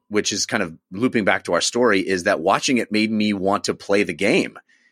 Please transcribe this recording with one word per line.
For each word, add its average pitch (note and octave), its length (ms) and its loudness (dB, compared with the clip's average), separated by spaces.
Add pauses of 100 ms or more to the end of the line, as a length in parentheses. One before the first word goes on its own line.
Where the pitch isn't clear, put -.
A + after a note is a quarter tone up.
which G#2 240 -2
is G2 120 -4
kind A2+ 160 -2
of E2 140 -6 (160)
looping A2+ 320 -2
back F#2+ 220 0
to F2+ 80 -2
our E2 80 2
story, A#2 460 2
is F#2 160 -2
that F2 180 2
watching A#2+ 360 2
it G2+ 140 -4
made G#2+ 180 0
me G#2+ 220 0
want G2 340 0
to G#2+ 80 -2
play G2+ 300 0
the F2+ 100 -4
game. F2+ 460 0 (320)